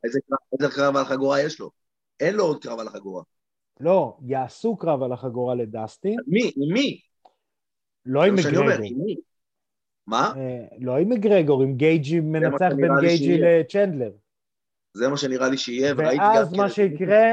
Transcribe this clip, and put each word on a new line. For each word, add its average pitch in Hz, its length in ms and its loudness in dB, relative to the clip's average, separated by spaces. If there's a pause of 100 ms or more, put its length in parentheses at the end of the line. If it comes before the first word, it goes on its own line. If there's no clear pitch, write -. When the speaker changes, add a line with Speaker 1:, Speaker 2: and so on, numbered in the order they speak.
Speaker 1:
איזה 117 140 -4 (100)
קרב, 135 100 -2 (220)
איזה 139 140 0
קרב 139 220 2
על 135 60 2
החגורה 135 400 0
יש 147 180 -6
לו? 90 100 -16 (500)
אין 170 140 0
לו 208 100 2
עוד 151 180 -2
קרב 117 180 -10
על 110 80 -10
החגורה. 98 340 -12 (580)
Speaker 2:
לא, 165 360 0 (100)
יעשו 131 500 -4
קרב 151 260 -2
על 127 100 -4
החגורה 123 420 -4
לדסטין. 113 600 -6 (100)
Speaker 1:
מי? 185 300 0
עם 143 180 -2
מי? 247 260 -2 (1040)
Speaker 2:
לא 131 160 0
Speaker 1:
זה 180 60 6
Speaker 2:
עם 202 60 2
Speaker 1:
מה 190 80 2
שאני 147 140 0
אומר, - 100 4 (120)
Speaker 2:
מגרגור. 107 80 -6 (140)
Speaker 1:
עם 175 40 -4
מי? 226 120 -6 (880)
מה? 117 300 0
Speaker 2:
אה, 127 300 -8 (140)
לא 127 160 -4
עם 175 120 0
מגרגור, 190 540 4
עם 135 140 2
גייג'י, 156 440 2
Speaker 1:
זה 156 60 -2
מה 156 140 -2
Speaker 2:
מנצח 147 180 0 (120)
Speaker 1:
שנראה 143 60 0 (120)
Speaker 2:
בין - 20 2 (100)
Speaker 1:
לי 156 60 4
Speaker 2:
גייג'י 170 180 2
Speaker 1:
שיהיה. 170 360 4
Speaker 2:
לצ'נדלר. 160 500 -2 (840)
Speaker 1:
זה 117 140 -2
מה 143 80 -2
שנראה 131 320 -2
לי 135 100 -2
שיהיה, 131 380 -2
וראיתי 151 280 0
Speaker 2:
ואז 214 280 2
Speaker 1:
גם 180 40 -6
Speaker 2:
מה 202 120 2
Speaker 1:
כן 180 60 -8
Speaker 2:
שיקרה, 190 480 2 (100)